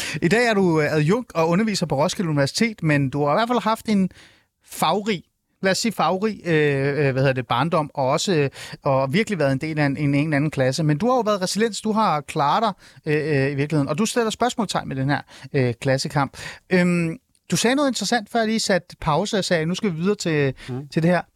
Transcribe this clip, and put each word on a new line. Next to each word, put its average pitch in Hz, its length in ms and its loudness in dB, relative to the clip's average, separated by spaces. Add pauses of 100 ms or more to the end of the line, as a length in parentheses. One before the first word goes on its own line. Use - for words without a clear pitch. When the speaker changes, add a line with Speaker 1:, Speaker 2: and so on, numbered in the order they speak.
(220)
Speaker 1:
I 170 60 4
dag 233 180 4
er 226 80 2
du, 180 260 2
øh, 147 120 2
adjunkt 165 420 2
og 165 140 2
underviser 185 380 0
på 147 160 0
Roskilde 180 280 -2
Universitet, 151 520 0
men 143 280 2
du 143 140 -2
har 143 80 2
i 160 40 2
hvert 226 120 0
fald 240 140 0
haft 220 260 -2
en 196 220 2 (560)
farverig, 185 560 -2 (400)
lad 190 80 2
os 185 80 0
sige 226 140 -2
farverig, 190 540 0
øh, 147 420 2
øh, 139 60 -2
hvad 139 200 2
hedder 131 180 2
det, 123 140 -4
barndom, 151 480 0
og 131 160 -2
også, 151 240 0
øh, 143 160 2 (320)
og 135 300 0
virkelig 208 260 0
været 139 140 2
en 131 60 0
del 156 200 -6
af 147 80 2
en, 139 100 -2
en, 143 180 0
en 143 100 2
eller 156 120 0
anden 147 140 0
klasse. 135 340 0
Men 151 140 2
du 196 100 0
har 254 60 2
jo 254 60 2
været 208 220 0
resiliens, 202 380 -2
du 214 120 -2
har 196 280 2
klaret 151 420 0
dig, 214 100 0 (420)
øh, 147 320 0
øh, 143 60 -2
i - 20 -4
virkeligheden, 147 340 0
og 147 100 -4
du 220 80 2
stiller 226 240 0
spørgsmålstegn 220 580 -2
med 143 80 -6
den 135 140 -2
her, 139 100 0 (340)
øh, 123 260 2
klassekamp. 135 560 -2 (340)
Øhm, 175 480 2 (320)
du 175 60 0
sagde 240 200 2
noget 285 140 2
interessant, 214 400 -2
før 233 80 0
jeg 220 100 0
lige 220 120 0
satte - 400 -2
pause 175 380 0
og 180 60 0
sagde, 160 220 0
"Nu 175 80 0
skal 202 180 -2
vi 156 40 -6
videre 190 200 0
til, 147 380 0 (140)
Speaker 2:
Mm. 131 200 -8
Speaker 1:
til 160 140 -2
det 170 80 4
her." 175 100 4 (160)